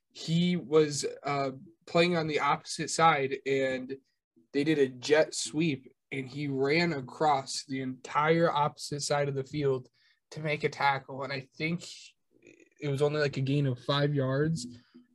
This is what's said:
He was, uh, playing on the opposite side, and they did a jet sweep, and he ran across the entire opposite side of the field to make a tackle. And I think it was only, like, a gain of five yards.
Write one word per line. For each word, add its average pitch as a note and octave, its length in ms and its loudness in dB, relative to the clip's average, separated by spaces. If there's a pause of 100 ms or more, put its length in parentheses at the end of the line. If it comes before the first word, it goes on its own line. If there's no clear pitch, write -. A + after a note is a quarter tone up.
(100)
He F3 460 0
was, D3 500 2 (180)
uh, C#3 280 -2 (340)
playing E3+ 320 4
on D#3 80 0
the D3 140 0
opposite C#3+ 500 -2
side, C#3+ 560 2
and C3 500 -2 (560)
they C#3+ 100 0
did D3+ 160 2
a C3+ 100 6
jet C3 460 2
sweep, D3+ 560 -2 (220)
and C3+ 160 -6
he C#3+ 200 -6
ran C#3+ 440 2
across C#3 760 -2
the C3+ 140 -6
entire D3+ 720 2
opposite D3 480 -2
side C#3+ 300 0
of C#3 40 -4
the C3+ 100 -4
field C#3 440 -2 (440)
to D#3 80 -12
make D#3 240 -4
a D3 40 2
tackle. C3+ 540 -2
And C3 100 -6
I C3+ 140 -8 (100)
think E3 260 -4 (960)
it D3 120 -6
was C#3 100 0
only, D3 180 2
like, C#3+ 200 0
a - 20 -2
gain C#3 260 2
of B2 120 0
five C#3+ 360 0
yards. C#3+ 520 0 (480)